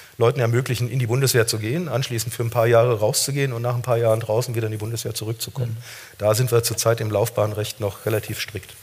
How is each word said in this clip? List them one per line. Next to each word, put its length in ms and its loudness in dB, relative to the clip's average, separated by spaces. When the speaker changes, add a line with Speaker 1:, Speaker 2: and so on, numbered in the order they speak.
Speaker 1:
Leuten 220 4
ermöglichen, 500 0
in 100 -2
die 60 0
Bundeswehr 400 2
zu 140 -4
gehen, 280 -4
anschließend 460 -4
für 100 -6
ein 60 -2
paar 160 2
Jahre 340 6
rauszugehen 540 0
und 80 -6
nach 140 -2
ein 80 -2
paar 140 2
Jahren 220 4
draußen 360 -2
wieder 100 0
in 60 -2
die 60 -6
Bundeswehr 360 -6
zurückzukommen. 640 -6
Speaker 2:
Mhm. 380 -18
Speaker 1:
Da 160 4
sind 180 2
wir 120 4
zurzeit 360 0
im 120 -4
Laufbahnrecht 680 0
noch 280 -4
relativ 340 -2
strikt. 420 -12